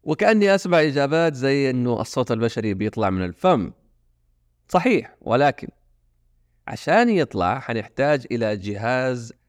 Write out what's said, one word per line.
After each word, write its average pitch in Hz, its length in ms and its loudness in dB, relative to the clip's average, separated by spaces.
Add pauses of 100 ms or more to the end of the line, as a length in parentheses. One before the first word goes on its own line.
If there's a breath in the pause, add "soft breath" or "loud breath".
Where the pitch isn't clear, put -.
وكأني 202 520 4
أسمع 175 260 2
إجابات 147 540 2
زي 135 360 0
إنه 123 300 -2
الصوت 123 320 -4
البشري 110 420 -2
بيطلع 104 360 -2
من 92 140 0
الفم. 110 480 0 (960)
صحيح، 175 520 0
ولكن 131 480 -2 (1000)
عشان 233 400 2
يطلع 123 520 0
حنحتاج 131 720 -4
إلى 110 260 -2
جهاز 117 760 -4 (160)